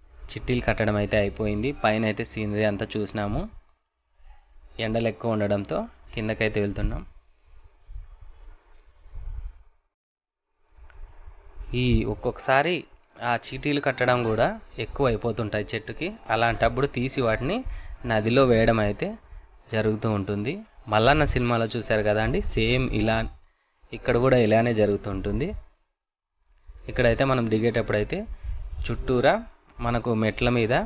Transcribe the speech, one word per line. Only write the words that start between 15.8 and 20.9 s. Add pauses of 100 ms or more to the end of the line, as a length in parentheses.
అలాంటప్పుడు
తీసి
వాటిని (420)
నదిలో
వేయడం
అయితే (540)
జరుగుతూ
ఉంటుంది. (300)
మల్లన్న